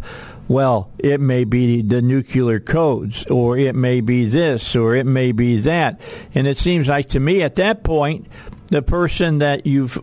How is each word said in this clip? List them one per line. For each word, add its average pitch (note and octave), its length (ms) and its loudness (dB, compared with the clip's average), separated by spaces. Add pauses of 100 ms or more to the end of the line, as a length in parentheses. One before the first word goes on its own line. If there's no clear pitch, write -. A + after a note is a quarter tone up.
(480)
well, B2+ 500 2
it C#3+ 220 0
may B2+ 240 2
be A#2+ 380 2
the A#2+ 200 2
nuclear B2 600 0
codes, C#3 640 -2
or B2 320 0
it C3 180 0
may B2+ 240 2
be A#2+ 240 0
this, B2+ 540 0
or A2+ 180 2
it C3 100 0
may B2+ 280 2
be A#2+ 240 2
that. C#3 420 0 (340)
And C#3 140 0
it C#3 100 -2
seems E3+ 300 0
like C#3+ 220 0
to C#3 100 0
me F3 220 2
at C#3+ 140 -2
that G#3 280 0
point, D#3 440 -2 (400)
the D3 140 2
person E3 580 0
that C#3+ 260 0
you've C3+ 380 0